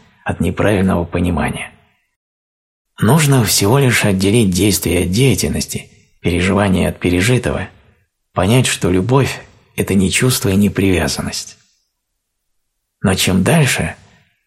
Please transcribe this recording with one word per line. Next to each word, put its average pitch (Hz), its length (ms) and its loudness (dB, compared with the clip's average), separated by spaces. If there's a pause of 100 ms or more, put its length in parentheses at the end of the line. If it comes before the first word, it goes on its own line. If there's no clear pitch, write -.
(260)
от - 160 -4
неправильного 92 640 0
понимания. 87 680 -4 (1300)
Нужно 139 460 4
всего 101 340 2
лишь 123 240 2
отделить 101 460 2
действие 90 540 0
от 87 80 -2
деятельности, 98 760 -2 (300)
переживание 90 680 0
от - 100 -8
пережитого, 90 720 -2 (640)
понять, 120 340 2
что - 240 -2
любовь – 110 480 0 (380)
это 95 160 -2
не 92 180 2
чувство 127 380 -2
и 95 80 0
не 101 120 2
привязанность. - 880 -4 (1400)
Но - 140 0
чем - 260 0
дальше, - 540 0 (520)